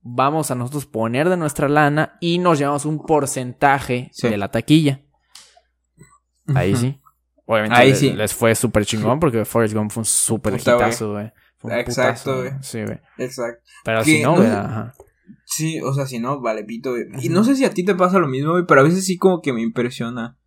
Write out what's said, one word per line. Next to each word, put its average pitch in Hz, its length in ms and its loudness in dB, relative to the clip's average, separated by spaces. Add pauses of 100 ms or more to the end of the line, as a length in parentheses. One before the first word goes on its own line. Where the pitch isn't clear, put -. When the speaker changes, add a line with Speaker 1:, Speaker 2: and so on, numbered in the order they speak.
Speaker 1:
vamos 139 500 -2
a 131 40 -4
nosotros 123 300 -6
poner 117 440 -2
de 185 80 0
nuestra 147 320 -2
lana 147 500 2
y 170 200 0
nos 175 200 4
llevamos 143 260 -2
un 151 200 -4
porcentaje 135 1080 0
Speaker 2:
Sí. - 160 -4
Speaker 1:
de 104 80 -2
la 101 140 -4
taquilla. 143 500 2 (1500)
Ahí 92 180 2
Speaker 2:
Ujú. 123 80 0
Speaker 1:
sí. 131 200 -4 (440)
Obviamente 107 320 0
Speaker 2:
Ahí 127 120 8
Speaker 1:
le-, 135 60 4
Speaker 2:
sí. 131 180 2
Speaker 1:
les 104 200 -2
fue 113 220 2
súper 107 300 0
chingón 113 340 0
porque 113 260 0
Forrest 110 300 0
Gump 107 160 -2
fue 117 100 -6
un 107 40 -4
súper - 520 -2
Speaker 2:
Puta, 123 180 2
güey. 117 120 2
Speaker 1:
hitazo, 110 260 -4
güey. 104 180 -8 (260)
Fue 117 160 -10
un 120 60 -2
Speaker 2:
Exacto, 120 220 -4 (100)
Speaker 1:
putazo, 135 260 -6
Speaker 2:
güey. 127 120 -6
Speaker 1:
güey. 135 140 -10
Sí, 113 200 -8
güey. 107 160 -8 (180)
Speaker 2:
Exacto. 123 440 -8 (220)
Speaker 1:
Pero 110 160 0
Speaker 2:
Que 110 60 0
Speaker 1:
si 156 180 4
no, 143 80 2
Speaker 2:
no 165 60 4
Speaker 1:
güey, 208 120 6
Speaker 2:
sé 214 60 0
Speaker 1:
ajá. 117 380 -6 (520)
Speaker 2:
Sí, 160 360 -6
o 127 120 -4
sea, 139 140 -2
si 127 120 -8
no, 135 220 -4
vale 110 220 -4
pito, 117 280 -8
güey. 120 120 -4 (180)
Y 160 60 -4
Speaker 1:
Ujú. 165 80 0
Speaker 2:
no 202 80 4
sé 269 120 4
si 262 100 2
a - 80 0
ti 185 120 -2
te 196 100 2
pasa 180 240 4
lo 165 80 2
mismo, 139 240 -2
güey, 175 140 2
pero 147 160 6
a - 20 8
veces 180 220 2
sí 185 120 -2
como 180 240 2
que 139 120 -2
me 113 80 -4
impresiona 117 840 -6